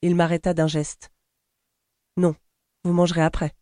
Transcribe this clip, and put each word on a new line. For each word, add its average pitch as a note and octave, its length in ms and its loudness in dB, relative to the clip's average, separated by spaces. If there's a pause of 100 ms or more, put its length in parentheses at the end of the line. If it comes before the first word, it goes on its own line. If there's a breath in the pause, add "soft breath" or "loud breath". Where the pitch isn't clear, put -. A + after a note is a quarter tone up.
Il F3 140 0
m'arrêta E3+ 380 0
d'un D#3+ 140 0
geste. « D3+ 440 -6 (1040)
Non, F3 180 2 (480)
vous F3 100 0
mangerez F3 300 2
après. » D#3 380 -2